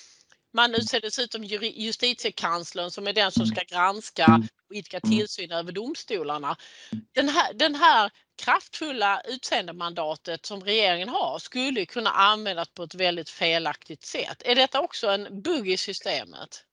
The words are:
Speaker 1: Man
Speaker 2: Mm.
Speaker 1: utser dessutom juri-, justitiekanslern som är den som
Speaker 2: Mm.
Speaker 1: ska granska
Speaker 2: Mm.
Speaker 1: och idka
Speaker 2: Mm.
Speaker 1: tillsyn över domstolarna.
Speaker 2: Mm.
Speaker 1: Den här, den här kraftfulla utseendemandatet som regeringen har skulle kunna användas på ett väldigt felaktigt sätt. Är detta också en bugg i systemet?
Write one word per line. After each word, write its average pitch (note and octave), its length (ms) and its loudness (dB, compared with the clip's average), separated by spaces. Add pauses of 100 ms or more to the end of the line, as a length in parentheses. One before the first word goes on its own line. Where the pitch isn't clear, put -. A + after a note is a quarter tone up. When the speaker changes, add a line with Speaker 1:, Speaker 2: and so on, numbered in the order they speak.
(540)
Speaker 1:
Man A#3 100 6
Speaker 2:
Mm. A#3 140 2
Speaker 1:
utser A3 220 0
dessutom A3+ 420 -6
juri-, G#3 340 -6
justitiekanslern F#3+ 1120 -2
som G3+ 160 -8
är G3+ 60 -2
den G3 180 4
som - 120 2
Speaker 2:
Mm. A3 120 0
Speaker 1:
ska F3+ 220 -6
granska F#3+ 480 2
Speaker 2:
Mm. D#3+ 180 8 (260)
Speaker 1:
och - 60 -18
idka G3 280 -8
Speaker 2:
Mm. A3 140 4
Speaker 1:
tillsyn G3+ 360 -2
över E3+ 200 -4
domstolarna. E3 840 -4 (360)
Speaker 2:
Mm. - 120 -8 (100)
Speaker 1:
Den C#4 140 2
här, C#4+ 260 2
den D4 200 2
här C#4+ 360 6 (340)
kraftfulla A#3+ 760 0 (140)
utseendemandatet E3+ 1120 -4
som G3+ 140 -10
regeringen F#3+ 480 2
har G#3 300 -2
skulle B3+ 460 -4
kunna A3 260 -2
användas G3+ 640 2
på F3+ 80 -10
ett E3 120 -12
väldigt F3 360 -2
felaktigt E3 720 -2
sätt. - 420 -8
Är B3 100 2
detta C4 260 4
också - 260 -4
en G3+ 360 -2
bugg C4 260 -2
i F#3 80 2
systemet? C#3 760 -6 (220)